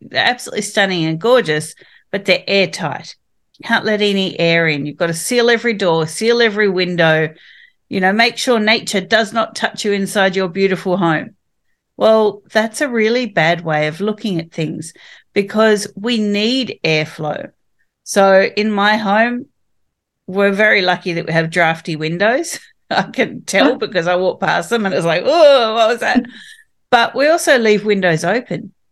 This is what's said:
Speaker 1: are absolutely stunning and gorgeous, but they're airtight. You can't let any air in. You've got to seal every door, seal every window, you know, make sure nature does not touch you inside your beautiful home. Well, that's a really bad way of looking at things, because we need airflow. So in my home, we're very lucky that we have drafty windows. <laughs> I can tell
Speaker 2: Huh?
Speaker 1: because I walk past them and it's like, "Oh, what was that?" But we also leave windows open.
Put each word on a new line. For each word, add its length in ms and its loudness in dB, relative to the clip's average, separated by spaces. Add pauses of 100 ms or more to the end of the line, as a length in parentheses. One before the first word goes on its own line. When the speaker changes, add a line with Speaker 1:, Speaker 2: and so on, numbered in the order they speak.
(120)
Speaker 1:
are 40 -8
absolutely 460 -2
stunning 420 -2
and 160 -2
gorgeous, 540 0 (360)
but 140 -6
they're 220 2
airtight. 720 -2 (420)
You 80 -16
can't 180 0
let 180 0
any 360 -2
air 300 2
in. 160 -2
You've 120 -10
got 100 -2
to 80 -2
seal 340 0
every 260 0
door, 320 0
seal 360 0
every 260 2
window, 640 0 (560)
you 120 -4
know, 120 2
make 240 0
sure 220 0
nature 420 0
does 320 0
not 220 -4
touch 300 -6
you 80 0
inside 440 0
your 120 0
beautiful 480 0
home. 400 -2 (600)
Well, 540 2
that's 300 -2
a 80 -2
really 380 0
bad 360 0
way 240 -2
of 140 -6
looking 400 -4
at 100 -10
things, 420 -8 (420)
because 600 2
we 240 -4
need 640 -2
airflow. 680 -4 (500)
So 520 4
in 160 -2
my 280 2
home, 480 0 (800)
we're 260 2
very 300 2
lucky 320 -2
that 120 -6
we 60 -6
have 160 0
drafty 480 -2
windows. 600 -2 (160)
<laughs> 160 -14
I 140 0
can 400 -4
tell 260 2
Speaker 2:
Huh? 60 -2
Speaker 1:
because 300 -4
I 100 0
walk 240 -2
past 280 -2
them 160 -2
and 100 -2
it's 120 0
like, 180 0
"Oh, 500 4
what 140 2
was 120 -2
that?" 220 0 (680)
But 240 4
we 140 2
also 300 4
leave 280 2
windows 360 2
open. 520 -4 (180)